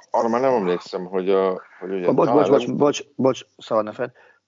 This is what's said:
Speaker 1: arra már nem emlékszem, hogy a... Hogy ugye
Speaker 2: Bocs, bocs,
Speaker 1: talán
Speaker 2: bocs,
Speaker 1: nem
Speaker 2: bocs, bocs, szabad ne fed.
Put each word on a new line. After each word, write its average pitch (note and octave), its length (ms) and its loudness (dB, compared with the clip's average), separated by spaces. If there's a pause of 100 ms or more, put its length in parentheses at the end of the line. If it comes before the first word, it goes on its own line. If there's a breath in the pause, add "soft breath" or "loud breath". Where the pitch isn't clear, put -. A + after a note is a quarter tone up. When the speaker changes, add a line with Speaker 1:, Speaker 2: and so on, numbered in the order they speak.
(100)
Speaker 1:
arra A2+ 180 0
már A#2 120 0
nem C3 120 2
emlékszem, F#2 520 -2
hogy F#2 260 -2
a... F#2+ 320 2 (160)
Hogy F2+ 120 -10
ugye G2 220 -2
Speaker 2:
Bocs, E3 160 2
bocs, A2+ 160 4
Speaker 1:
talán F#2+ 60 0
Speaker 2:
bocs, A#2 160 2
Speaker 1:
nem C3 100 -4
Speaker 2:
bocs, C#3+ 280 0 (100)
bocs, C3 300 0 (120)
szabad A2 280 -2
ne G#2+ 80 -10
fed. B2 200 -8 (340 soft breath)